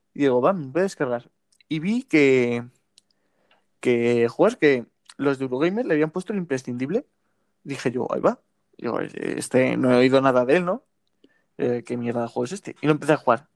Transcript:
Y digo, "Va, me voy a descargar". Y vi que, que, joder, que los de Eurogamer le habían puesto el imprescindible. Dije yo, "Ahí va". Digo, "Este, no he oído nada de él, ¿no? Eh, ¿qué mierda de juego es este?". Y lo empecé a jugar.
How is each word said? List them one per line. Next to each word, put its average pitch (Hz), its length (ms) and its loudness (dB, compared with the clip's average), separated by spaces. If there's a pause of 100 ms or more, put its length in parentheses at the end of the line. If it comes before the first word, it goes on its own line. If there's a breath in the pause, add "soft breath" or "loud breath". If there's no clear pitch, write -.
(160)
Y - 60 -10
digo, 127 200 2
"Va, 165 140 2
me 147 140 -8
voy 147 120 -4
a - 40 2
descargar". 127 460 -6 (380)
Y 160 120 -4
vi 220 240 -4
que, 127 600 2 (1160)
que, 120 480 2
joder, 175 300 0
que 135 280 2 (300)
los 139 220 -2
de 135 60 -6
Eurogamer 170 420 -2
le 165 80 0
habían 156 160 0
puesto 185 220 -8
el 202 60 -4
imprescindible. 135 680 -4 (580)
Dije 139 260 -6
yo, 120 220 -4
"Ahí - 80 -4
va". 214 200 0 (360)
Digo, - 240 -6
"Este, 117 760 -2
no 127 160 2
he 123 40 6
oído 131 240 6
nada 127 240 4
de 139 120 4
él, 180 80 0
¿no? 196 200 -4 (760 soft breath)
Eh, 120 260 -2
¿qué 131 120 -6
mierda 120 260 -4
de 117 60 -6
juego 123 160 -4
es 139 80 -8
este?". - 280 -12
Y 143 60 -4
lo 151 60 4
empecé 151 220 -2
a - 20 2
jugar. - 400 0